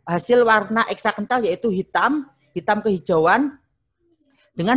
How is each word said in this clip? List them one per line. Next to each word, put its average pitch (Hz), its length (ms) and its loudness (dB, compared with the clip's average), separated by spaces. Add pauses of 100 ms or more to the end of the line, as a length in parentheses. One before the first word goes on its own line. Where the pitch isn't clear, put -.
hasil 233 400 2
warna 220 480 2
ekstra 208 240 -4
kental 240 240 -4
yaitu 196 320 -2
hitam, 190 560 -2 (240)
hitam 208 320 -2
kehijauan, 190 720 0 (960)
dengan 214 240 0